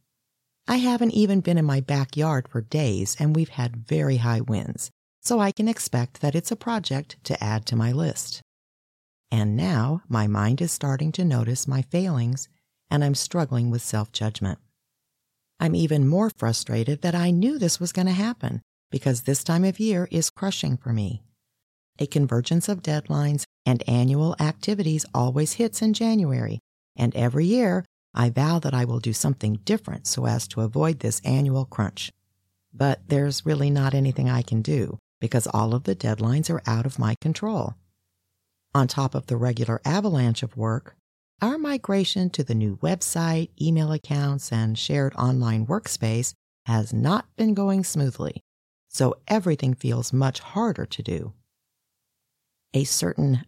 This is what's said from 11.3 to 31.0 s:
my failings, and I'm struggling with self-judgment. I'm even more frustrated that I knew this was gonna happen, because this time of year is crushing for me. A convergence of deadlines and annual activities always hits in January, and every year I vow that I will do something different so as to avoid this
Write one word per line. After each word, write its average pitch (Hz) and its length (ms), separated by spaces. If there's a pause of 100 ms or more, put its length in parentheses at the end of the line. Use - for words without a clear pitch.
my 135 140
failings, 135 640 (420)
and 147 100
I'm 143 140
struggling 127 560
with 117 100
self-judgment. 107 800 (1000)
I'm 165 140
even 156 340
more 196 220
frustrated 113 720
that 175 140
I 175 160
knew 220 260
this 180 220
was 175 120
gonna 185 200
happen, 185 500 (300)
because 135 320
this 139 200
time 170 220
of 190 140
year 208 320
is 165 180
crushing 165 480
for 120 160
me. 107 300 (720)
A 147 80
convergence 143 640
of 190 140
deadlines 147 600 (220)
and 123 240
annual 135 500
activities 156 640 (120)
always 127 380
hits 226 280
in 220 140
January, 135 640 (360)
and 123 200
every 123 300
year 190 380 (300)
I 120 160
vow 151 300
that 143 160
I 123 100
will 117 140
do 117 140
something 110 420 (100)
different - 400
so 127 220
as 117 220
to - 120
avoid 139 380
this - 260